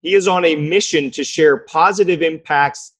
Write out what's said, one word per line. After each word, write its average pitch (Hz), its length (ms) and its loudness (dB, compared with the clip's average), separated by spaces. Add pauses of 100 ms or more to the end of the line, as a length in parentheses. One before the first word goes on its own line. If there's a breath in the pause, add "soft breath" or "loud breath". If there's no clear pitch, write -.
He 180 120 -4
is 196 140 2
on 180 180 0
a 160 100 2
mission 151 540 -2
to 143 140 -8
share 147 340 2
positive 180 640 0
impacts 170 800 -2